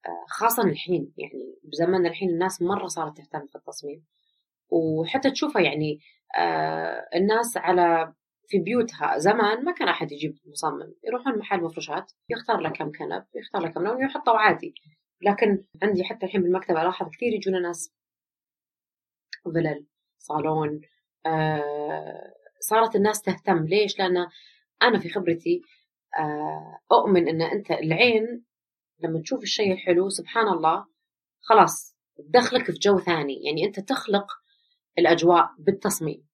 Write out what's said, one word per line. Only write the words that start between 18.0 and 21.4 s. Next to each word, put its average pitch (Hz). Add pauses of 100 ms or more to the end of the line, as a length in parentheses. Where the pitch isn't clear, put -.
فلل، 156 (320)
صالون. 151 (460)
آه، 156 (260)